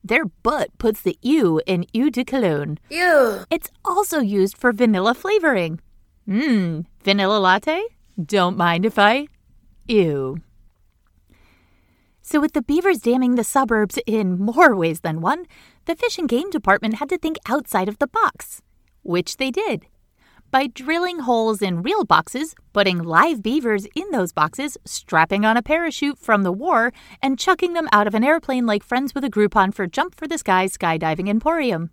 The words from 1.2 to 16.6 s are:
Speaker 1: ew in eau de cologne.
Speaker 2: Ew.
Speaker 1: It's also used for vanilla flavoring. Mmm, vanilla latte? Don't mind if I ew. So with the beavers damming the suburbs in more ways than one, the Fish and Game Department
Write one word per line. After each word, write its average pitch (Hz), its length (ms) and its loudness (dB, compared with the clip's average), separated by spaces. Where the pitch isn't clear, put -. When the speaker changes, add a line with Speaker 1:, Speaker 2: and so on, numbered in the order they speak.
Speaker 1:
ew 220 440 2
in 180 280 -2
eau 262 160 2
de 247 160 -4
cologne. 156 520 -2
Speaker 2:
Ew. 285 580 2
Speaker 1:
It's - 220 -4
also 381 320 0
used 202 400 0
for 247 120 4
vanilla 220 440 2
flavoring. 262 680 0
Mmm, 190 560 0
vanilla 196 360 2
latte? 202 440 2
Don't 180 360 0
mind 170 260 2
if 226 140 0
I 240 300 4
ew. 156 540 0
So - 180 -2
with 302 140 0
the 294 80 -2
beavers 339 380 0
damming 247 380 2
the 233 80 0
suburbs 220 600 0
in 202 320 0
more 233 380 4
ways 165 240 -2
than 160 220 -6
one, 302 240 -2
the 330 100 -4
Fish - 220 -4
and 320 100 -4
Game 294 220 -2
Department 220 460 0